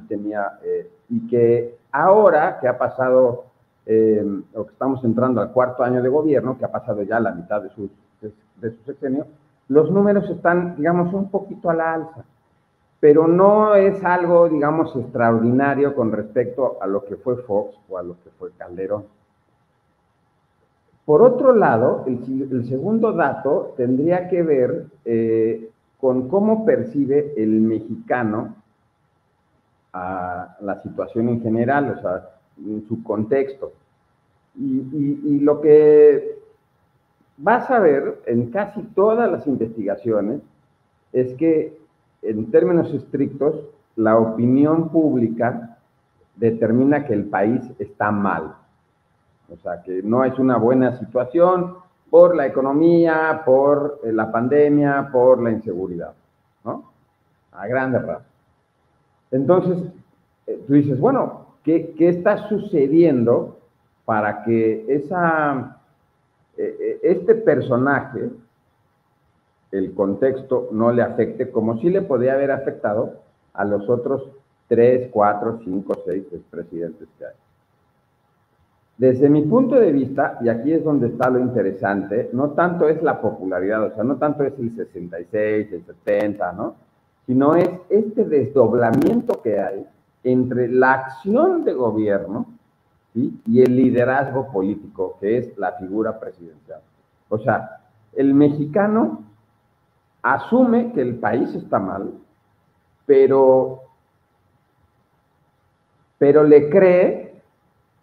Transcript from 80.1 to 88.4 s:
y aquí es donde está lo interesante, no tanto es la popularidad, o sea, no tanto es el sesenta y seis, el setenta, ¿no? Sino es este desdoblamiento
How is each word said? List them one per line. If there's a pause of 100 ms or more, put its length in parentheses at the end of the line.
y
aquí
es
donde
está
lo
interesante,
no
tanto
es
la
popularidad,
o
sea,
no
tanto
es
el
sesenta
y
seis,
el
setenta,
¿no? (500)
Sino
es (220)
este
desdoblamiento